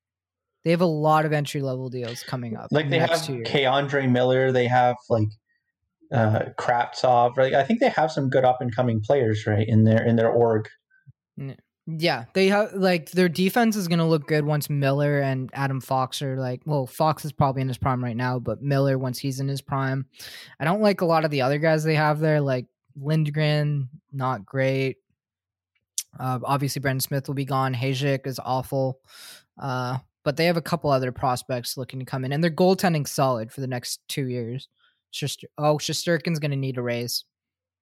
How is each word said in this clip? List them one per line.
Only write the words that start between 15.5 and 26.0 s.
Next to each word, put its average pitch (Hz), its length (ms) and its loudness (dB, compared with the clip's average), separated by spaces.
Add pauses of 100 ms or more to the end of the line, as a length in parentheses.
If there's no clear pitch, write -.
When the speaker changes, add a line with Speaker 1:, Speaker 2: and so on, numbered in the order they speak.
Speaker 1:
Adam 135 280 -4
Fox 131 420 -4
are, 131 160 -4
like, 127 260 -6
well, 147 220 -2
Fox 156 380 -2
is 151 80 -8
probably 135 300 0
in 131 60 -2
his 123 100 -6
prime 127 240 -2
right 120 140 -6
now, 127 220 -2
but 113 240 -6
Miller, 139 340 2
once 127 220 -6
he's 135 220 -6
in 139 80 -4
his 139 120 -6
prime. 135 460 -4 (540)
I 139 40 -4
don't 185 160 0
like 208 200 2
a 180 60 2
lot 160 180 4
of 156 80 -2
the 139 100 2
other 139 160 2
guys 160 240 2
they 156 140 2
have 151 240 2
there, 156 200 2
like 131 260 0 (280)
Lindgren, 147 920 0 (240)
not 127 340 -4
great. 135 520 -2 (1200)